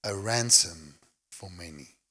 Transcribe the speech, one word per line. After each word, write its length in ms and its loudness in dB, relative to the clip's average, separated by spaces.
a 100 -2
ransom 840 2
for 180 -14
many. 380 -14